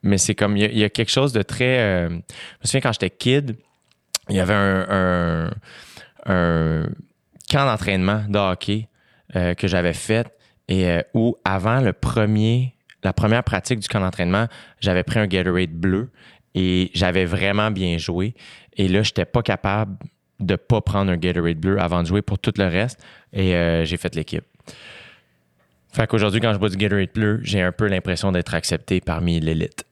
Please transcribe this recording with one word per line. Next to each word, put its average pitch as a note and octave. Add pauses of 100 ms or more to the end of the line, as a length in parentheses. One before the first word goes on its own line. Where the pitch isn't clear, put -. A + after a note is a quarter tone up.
Mais G2+
c'est G#2
comme, G#2
il G2+
y -
a, G#2
il A#2
y G#2+
a G#2
quelque A2+
chose C3+
de G#2+
très, B2+
euh, F#2
je E2+
me E2+ (440)
souviens -
quand B2
j'étais G2
kid, C3 (720)
il G2+
y F#2
avait F#2
un, F#2+
un, F2 (760)
un E2 (640)
camp C#3
d'entraînement G#2
de G2+
hockey, G2+ (460)
euh, F2
que -
j'avais F2
fait A2+ (400)
et, F#2
euh, E2+ (100)
où A2+
avant G2
le A2
premier, A2+ (280)
la F#2
première A2+
pratique C3
du -
camp A2
d'entraînement, F#2 (340)
j'avais F2+
pris -
un G#2+
Gatorade F2+
bleu F#2 (440)
et F#2
j'avais F#2
vraiment G2+
bien F2+
joué. F2+ (420)
Et G2
là, F#2+
j'étais G2+
pas -
capable G2+ (420)
de F#2+
pas A2
prendre G2
un F2
Gatorade E2+
bleu F#2+
avant F2
de E2
jouer G2
pour -
tout -
le G2
reste. F#2+ (300)
Et, F#2+
euh, E2+
j'ai E2
fait -
l'équipe. D#2+ (1500)
Fait G#2+
qu'aujourd'hui, G#2+
quand A2+
je G2+
bois G#2
du F#2
Gatorade G2
bleu, A2
j'ai G2+
un F2+
peu G#2+
l'impression F#2+
d'être F2+
accepté F2
parmi E2+
l'élite. D#2+